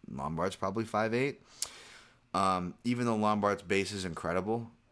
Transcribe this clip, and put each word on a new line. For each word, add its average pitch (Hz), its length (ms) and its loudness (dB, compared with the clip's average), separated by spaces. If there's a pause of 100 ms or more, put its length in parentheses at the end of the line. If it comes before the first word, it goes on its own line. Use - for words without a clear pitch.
(120)
Lombard's 80 440 -2
probably 98 280 -2
five 110 300 0
eight. 135 300 -2 (920)
Um, 90 400 2 (100)
even 120 220 0
though 113 100 2
Lombard's 104 460 2
base 98 300 2
is 98 120 -6
incredible, 92 680 -2 (200)